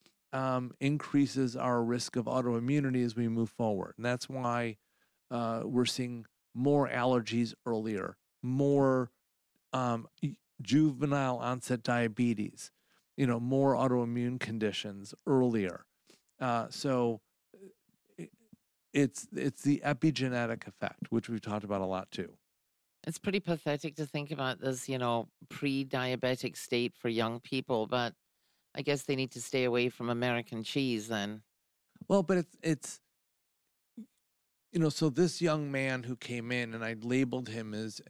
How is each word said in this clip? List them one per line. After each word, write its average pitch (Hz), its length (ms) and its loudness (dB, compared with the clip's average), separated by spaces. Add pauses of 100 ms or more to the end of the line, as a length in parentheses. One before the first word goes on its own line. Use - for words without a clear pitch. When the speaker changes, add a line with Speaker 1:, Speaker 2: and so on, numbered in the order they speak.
(320)
Speaker 1:
um, 131 460 0
increases 135 800 2
our 123 260 2
risk 120 320 0
of 120 120 0
autoimmunity 127 800 2
as 113 120 -2
we 117 120 2
move 113 220 0
forward. 107 460 -2
And 113 100 -6
that's 123 220 0
why, 120 480 -2 (540)
uh, 113 340 -2
we're 120 220 2
seeing 120 400 -4 (280)
more 139 340 4
allergies 120 680 2 (120)
earlier, 107 500 -2 (260)
more, 131 680 4 (640)
um, 120 340 0 (160)
y-, 143 140 -4 (260)
juvenile 139 760 4
onset 120 440 -2
diabetes, 117 880 0 (460)
you 139 100 2
know, 120 140 0
more 135 340 4
autoimmune 123 640 2
conditions 104 760 -4 (120)
earlier. 113 580 2 (560)
Uh, 117 300 0
so 120 500 0 (960)
i-, - 100 -14 (640)
it's, 143 420 0
it's 135 280 -4
the 143 220 2
epigenetic 123 840 -2
effect, - 420 -10
which 113 180 0
we've 113 140 -4
talked 107 220 -4
about 101 160 -2
a 95 60 0
lot 92 260 -4
too. 90 200 -8 (760)
Speaker 2:
It's 165 120 -6
pretty 196 220 -2
pathetic 151 560 -4
to 156 100 -4
think 143 240 -6
about 135 300 -4
this, 131 280 -4
you 131 100 -2
know, 120 300 0 (200)
pre-diabetic 127 1080 -2
state 120 380 -2
for - 140 -6
young 117 320 -2
people, 127 460 -2
but 120 260 -2 (600)
I 139 80 -6
guess 143 220 0
they 139 120 0
need 131 160 -2
to 120 80 -12
stay 127 240 0
away 123 240 2
from 120 220 -4
American 120 520 -2
cheese 117 460 -2
then. 107 340 -4 (680)
Speaker 1:
Well, 196 140 6
but 180 160 2
it's, - 240 -4
it's, - 380 -2 (1700)
you 190 60 -2
know, 156 120 2
so 156 200 2
this 160 300 2
young 156 320 0
man 135 320 -2
who 127 100 -6
came 120 380 -6
in 120 220 -2
and 113 100 -6
I 113 160 -2
labeled 127 480 0
him 110 260 -6
as 107 360 -6